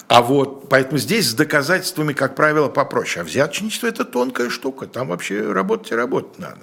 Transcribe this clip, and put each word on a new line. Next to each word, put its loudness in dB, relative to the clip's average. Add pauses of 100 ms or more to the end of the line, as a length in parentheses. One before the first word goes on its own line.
А 8
вот, 0
поэтому 4
здесь 2
с -4
доказательствами, 0
как -2
правило, 2
попроще. -2
А -6
взяточничество — -2
это -2
тонкая -2
штука, -6
там -6
вообще -4
работать 0
и -2
работать -2
надо, -14